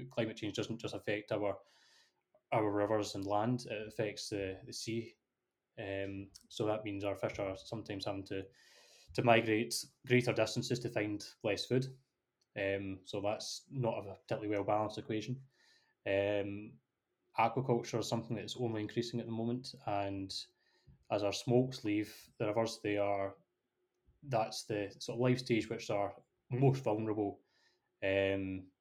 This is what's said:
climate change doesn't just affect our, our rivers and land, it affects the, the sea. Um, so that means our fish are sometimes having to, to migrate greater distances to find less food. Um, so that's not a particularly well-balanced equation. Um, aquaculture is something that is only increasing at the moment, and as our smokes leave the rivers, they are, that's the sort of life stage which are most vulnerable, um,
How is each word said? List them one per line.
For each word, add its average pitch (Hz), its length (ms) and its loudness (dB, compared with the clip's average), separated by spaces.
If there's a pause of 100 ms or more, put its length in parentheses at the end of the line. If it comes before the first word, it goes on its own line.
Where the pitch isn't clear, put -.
(120)
climate 110 240 -2
change 104 200 -6
doesn't 110 260 -4
just 104 120 -6
affect 104 380 -4
our, 101 240 0 (960)
our 110 180 4
rivers 104 460 2
and 98 100 -4
land, 113 460 2
it 107 160 -6
affects 104 400 -4
the, 95 300 -4 (100)
the - 60 -14
sea. 113 420 -6 (640)
Um, 98 480 -4 (220)
so - 160 -2
that 107 180 0
means 98 220 -4
our 98 100 0
fish 101 240 -4
are 98 160 -2
sometimes 101 480 -8
having 98 220 -4
to, 98 180 -6 (680)
to - 100 0
migrate 113 500 6 (320)
greater 123 280 4
distances 110 460 0
to 117 100 -4
find 104 360 -2 (160)
less 101 240 0
food. 135 220 2 (720)
Um, 98 480 -2
so 104 160 -6
that's - 500 -2
not 117 260 0
a 101 180 -8 (120)
particularly 107 220 -2
well-balanced 104 480 2
equation. 110 400 -4 (680)
Um, 101 640 2 (680)
aquaculture 117 640 2
is 104 80 -2
something 117 280 -2
that 101 100 -4
is 104 140 -8
only 113 220 0
increasing 117 380 -2
at 113 60 -6
the 117 60 -6
moment, 120 440 -2 (100)
and 98 480 -2 (800)
as 104 120 2
our 101 100 2
smokes 131 500 2
leave 104 300 0 (240)
the 113 100 -2
rivers, 110 360 0
they 104 140 2
are, 101 360 0 (920)
that's 110 380 0
the 104 340 -2
sort 117 180 -6
of 117 40 2
life 127 180 6
stage 110 300 2
which - 200 -6
are 101 240 0 (380)
most 131 320 6
vulnerable, 107 560 0 (640)
um, 98 600 2 (180)